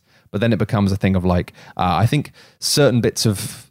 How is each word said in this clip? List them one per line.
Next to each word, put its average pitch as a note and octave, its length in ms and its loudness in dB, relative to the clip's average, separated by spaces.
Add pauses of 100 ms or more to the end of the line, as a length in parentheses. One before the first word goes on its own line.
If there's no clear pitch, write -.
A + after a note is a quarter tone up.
(300)
but G2+ 100 -6
then A#2 140 2
it F#2+ 60 -2
becomes G2+ 320 0
a F#2+ 40 0
thing F#2+ 200 0
of, F2+ 100 -2
like, F2+ 280 0 (220)
uh, F2+ 200 0
I F#2 100 2
think D3 260 0 (280)
certain B2 420 2
bits - 240 -2
of - 440 -4